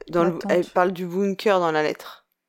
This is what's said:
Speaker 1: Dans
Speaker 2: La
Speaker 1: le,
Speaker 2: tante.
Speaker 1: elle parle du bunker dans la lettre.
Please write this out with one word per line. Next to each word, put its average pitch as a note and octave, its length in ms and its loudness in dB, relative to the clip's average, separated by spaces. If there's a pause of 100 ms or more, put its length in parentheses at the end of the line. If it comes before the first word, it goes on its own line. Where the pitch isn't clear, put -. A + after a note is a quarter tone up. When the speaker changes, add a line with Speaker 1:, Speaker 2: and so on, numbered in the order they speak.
Speaker 1:
Dans E3+ 140 2
Speaker 2:
La F3 60 4
Speaker 1:
le, E3 80 -4
Speaker 2:
tante. - 140 -4
Speaker 1:
elle E3+ 140 2
parle F#3 260 2
du F3+ 160 -8
bunker F#3+ 520 0
dans E3+ 120 2
la D#3 120 0
lettre. - 440 -6 (220)